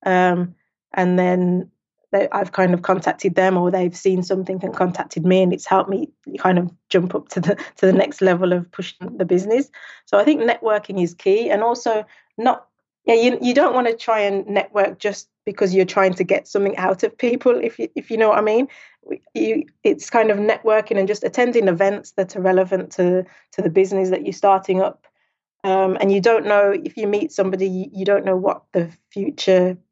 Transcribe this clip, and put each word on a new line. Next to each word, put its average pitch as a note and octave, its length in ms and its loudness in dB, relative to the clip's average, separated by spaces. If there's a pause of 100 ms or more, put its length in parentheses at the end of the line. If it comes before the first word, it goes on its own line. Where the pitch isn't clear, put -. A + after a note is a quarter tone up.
Um, F3+ 500 0 (380)
and F3+ 260 0
then F3+ 520 0 (420)
they, G3 180 2
I've G3 220 -4
kind F#3 220 2
of F3+ 80 -4
contacted F#3 520 -2
them, F#3 220 2
or F3 140 0
they've F3+ 260 -2
seen F#3 260 0
something F#3 400 -4
and F#3 120 -8
contacted F3 500 -4
me, F#3 180 4
and F3+ 100 2
it's - 140 -8
helped F#3 240 0
me G3 200 -6 (280)
kind F3 200 2
of F3 120 -2 (200)
jump F3+ 240 0
up - 160 -8
to - 100 -6
the, F#3 140 0 (220)
to - 100 2
the F#3+ 60 6
next F#3+ 280 0
level F#3 320 2
of F3 200 -4
pushing A#3 440 -14
the G3 80 -2
business. G3 460 0 (340)
So - 140 0
I G#3 60 4
think D4 180 2
networking G#3 600 -2
is E3+ 120 -2
key, G#3 360 0
and G#3 120 0
also A#3 420 -2 (320)
not, A#3+ 300 -2 (380)
yeah, A#3 100 4
you, A#3 260 4
you B3 140 0
don't C#4 200 2
wanna A#3+ 220 0
try A3 240 -2
and G3 260 -2
network G3 520 -2
just - 300 -8 (160)
because G3 300 -2
you're F#3+ 120 4
trying F#3+ 280 2
to F#3 100 -2
get - 220 -2
something G3+ 300 -2
out F#3 260 -2
of A3+ 140 -4
people, A#3+ 420 0
if - 200 -6
you, A3+ 160 -6
if - 160 -10
you A3+ 80 -6
know A3 120 4
what G#3 80 4
I G#3 40 0
mean. A3 260 0 (680)
You, - 300 -2 (180)
it's - 280 0
kind A3 200 2
of G3+ 60 2
networking G#3+ 640 0
and F#3+ 100 0
just G3+ 160 -4
attending A#3 440 0
events G3 440 0
that F#3 240 -4
are F#3+ 60 -8
relevant F#3 500 0
to, F3+ 320 0 (280)
to F#3+ 100 -6
the - 80 0
business F#3+ 400 0
that F#3 140 -2
you're F#3+ 100 -6
starting F#3+ 480 2
up. - 240 -6 (580)
Um, F#3+ 340 0
and G3 140 2
you G3 80 2
don't A3+ 240 2
know, G3+ 260 4
if - 280 -6
you G#3+ 80 -4
meet G#3 260 -2
somebody, F#3+ 340 -2
you, F#3 240 -6
you F#3+ 140 -8
don't G3+ 220 0
know F#3+ 100 0
what - 360 -2
the E3+ 180 -2 (200)
future F#3 680 0 (120)